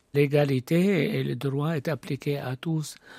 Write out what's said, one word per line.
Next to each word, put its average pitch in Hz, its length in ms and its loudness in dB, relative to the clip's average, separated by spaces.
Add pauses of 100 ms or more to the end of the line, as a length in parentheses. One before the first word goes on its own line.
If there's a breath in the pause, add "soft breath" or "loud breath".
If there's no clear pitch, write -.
(140)
l'égalité 147 1040 2
et 135 60 -2
le 139 120 -2
droit 143 360 -2
est 151 160 -4
appliqué 143 500 -4
à 131 180 -6
tous 156 400 -4 (240 loud breath)